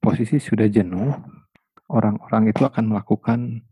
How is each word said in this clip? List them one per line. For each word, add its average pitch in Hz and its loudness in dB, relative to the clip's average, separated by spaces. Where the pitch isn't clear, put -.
posisi 120 0
sudah 110 0
jenuh, 104 0
orang-orang 110 0
itu 139 2
akan 120 -2
melakukan 117 -4